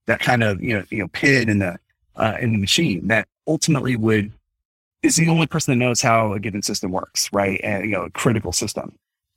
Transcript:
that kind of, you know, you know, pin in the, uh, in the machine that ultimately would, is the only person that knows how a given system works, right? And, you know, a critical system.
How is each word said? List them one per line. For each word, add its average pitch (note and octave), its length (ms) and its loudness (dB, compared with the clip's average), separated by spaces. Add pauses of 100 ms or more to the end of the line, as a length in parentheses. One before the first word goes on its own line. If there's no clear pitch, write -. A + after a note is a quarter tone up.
that A2+ 120 0
kind B2 220 2
of, G#2 220 0
you A2+ 140 0
know, F#2 120 -4
you A2+ 100 -6
know, F2+ 100 -4
pin B2+ 400 2
in G#2 100 4
the, F#2 180 -2 (380)
uh, A2 240 0
in A#2 140 0
the A2 40 2
machine G2 500 0
that G#2+ 200 2 (200)
ultimately D3 480 0
would, A2 360 2 (720)
is C#4 120 4
the E3 140 4
only E3 160 4
person D3 260 -2
that B2 120 2
knows A#2+ 180 0
how A2+ 320 2
a G#2 60 -4
given G2+ 240 -6
system G#2 280 -4
works, - 400 -4
right? G2 320 0
And, G2+ 220 -4
you G#2+ 60 -2
know, F2+ 120 -2
a E2+ 60 -10
critical A2 420 -2
system. - 460 -6 (400)